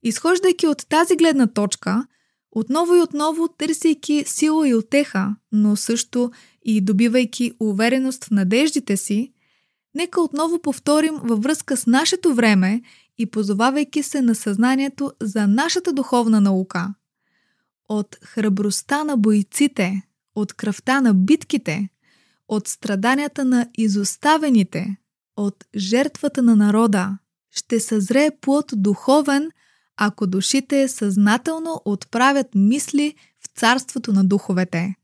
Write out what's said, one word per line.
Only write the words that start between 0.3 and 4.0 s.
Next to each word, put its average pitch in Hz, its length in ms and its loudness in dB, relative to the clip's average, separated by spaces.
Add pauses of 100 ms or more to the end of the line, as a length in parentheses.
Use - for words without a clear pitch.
от 294 220 -2
тази 330 280 2
гледна 302 300 4
точка, 208 600 -4 (460)
отново 320 420 0
и 349 60 6
отново 320 480 -2
търсейки 302 800 -2